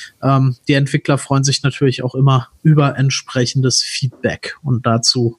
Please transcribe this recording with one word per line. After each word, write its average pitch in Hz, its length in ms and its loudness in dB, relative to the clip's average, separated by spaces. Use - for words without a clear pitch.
ähm, 131 340 2
die 151 60 2
Entwickler 143 460 0
freuen 135 260 0
sich 135 180 -2
natürlich 135 400 -2
auch 127 120 -6
immer 131 340 2
über 147 340 4
entsprechendes 131 840 -2
Feedback. - 800 -6
Und 127 240 -2
dazu 117 520 0